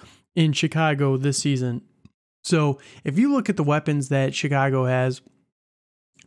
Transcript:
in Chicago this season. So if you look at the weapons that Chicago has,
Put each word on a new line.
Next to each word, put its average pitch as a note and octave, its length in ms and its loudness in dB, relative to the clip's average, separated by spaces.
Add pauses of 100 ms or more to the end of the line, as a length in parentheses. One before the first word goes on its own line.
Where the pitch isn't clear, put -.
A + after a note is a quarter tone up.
(360)
in D#3+ 160 4
Chicago D3 640 0
this C3+ 220 0
season. B2+ 420 -2 (640)
So D3+ 340 2 (260)
if D3 140 -4
you C#4 140 4
look C4 160 0
at G#3 80 -2
the D#3 60 -2
weapons D3 480 0
that C3+ 240 0
Chicago C3+ 500 0
has, B2+ 380 0 (1040)